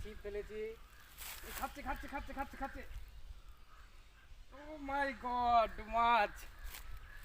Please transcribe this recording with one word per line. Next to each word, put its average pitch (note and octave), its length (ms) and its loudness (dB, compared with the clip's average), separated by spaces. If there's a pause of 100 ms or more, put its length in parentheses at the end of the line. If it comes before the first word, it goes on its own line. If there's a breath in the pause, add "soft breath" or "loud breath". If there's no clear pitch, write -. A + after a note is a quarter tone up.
ছিপ G#3 220 -8
ফেলেছি। G#3 360 -6 (880)
এই A3+ 120 -10
খাচ্ছে, C4+ 280 -4
খাচ্ছে, C#4+ 260 -4
খাচ্ছে, C4+ 260 -6
খাচ্ছে, C4+ 240 -6
খাচ্ছে। C4+ 200 -6 (1700)
Oh D4+ 200 -10 (140)
my C#4 180 2 (180)
God, A#3+ 460 6 (240)
মাছ! A#3 360 8 (920)